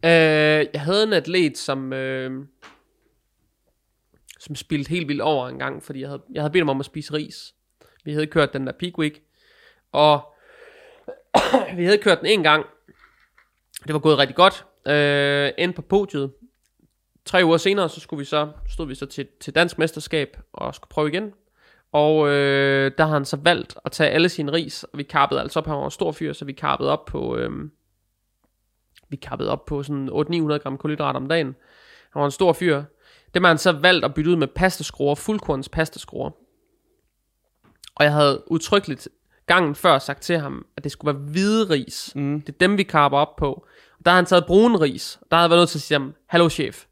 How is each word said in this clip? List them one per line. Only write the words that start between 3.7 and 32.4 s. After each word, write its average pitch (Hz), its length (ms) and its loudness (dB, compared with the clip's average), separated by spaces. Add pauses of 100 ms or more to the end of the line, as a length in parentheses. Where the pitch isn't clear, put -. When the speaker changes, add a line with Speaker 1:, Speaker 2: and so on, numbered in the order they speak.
Speaker 1:
som 151 140 -14
spildte 143 340 -8
helt 165 200 -4
vildt 147 140 -4
over 135 260 -2
en 131 100 -14
gang, 135 240 -8
fordi 139 180 -14
jeg 139 80 -12
havde, 139 140 -14 (100)
jeg 151 100 -6
havde 147 100 -4
bedt 180 100 2
ham 151 60 0
om 135 120 -2
at 135 60 -8
spise 147 280 -12
ris. - 400 -10 (500)
Vi 151 80 -10
havde 151 140 -2
kørt 151 260 0
den 135 140 -6
der 131 140 -8
Peak 180 180 -8
Week, 151 220 -4 (720)
og 147 420 4 (1000)
<clears throat> 202 420 0
vi 175 80 -2
havde 202 140 4
kørt 170 220 2
den - 60 -6
en 196 160 2
gang. 151 220 4 (1200)
Det 151 60 -8
var 151 80 -2
gået 151 180 4
rigtig 135 180 2
godt. 185 280 4 (220)
Øh, 143 720 2
endte 175 180 -2
på 151 60 -12
podiet. 175 480 -2 (960)
Tre 185 200 2
uger 165 120 4
senere, 190 320 0
så 160 120 -12
skulle - 180 -12
vi 139 60 -8
så, 151 240 -2 (200)
stod - 180 -8
vi 127 80 -10
så 139 120 -12
til, 139 200 -12 (140)
til - 140 -14
dansk 170 240 2
mesterskab 156 580 -4 (160)
og - 220 -10
skulle - 140 -20
prøve 151 200 -2
igen. 196 240 -6 (600)
Og, 151 360 4
øh, 139 680 2
der 160 80 4
har 156 60 -2
han 143 120 0
så - 120 -6
valgt 160 480 0
at - 80 -8
tage 156 180 2
alle 165 180 2
sine 143 240 -4
ris, - 320 -6
og - 140 -16
vi 143 40 -8
kappede 139 380 0
altså - 180 -4
op. 156 80 -4
Han 156 100 -4
var 139 80 -6
en 135 60 -4
stor 170 220 -4
fyr, 147 200 -6
så 143 120 -14
vi 139 80 -12
kappede 139 380 -2
op 151 140 -2
på, 60 320 -6
øhm, 60 340 -6 (1400)
vi 143 80 -12
kappede - 340 -6
op 139 140 -4
på 143 180 -6
sådan 143 160 -6
otte 135 140 -6
hundrede 147 180 -2
ni 170 100 -2
hundrede 151 200 0
gram 135 180 -8
kulhydrater 143 420 -4
om 135 80 -10
dagen. 160 180 0 (680)
Han 147 80 -6
var 143 40 2
en 143 60 0
stor 175 220 2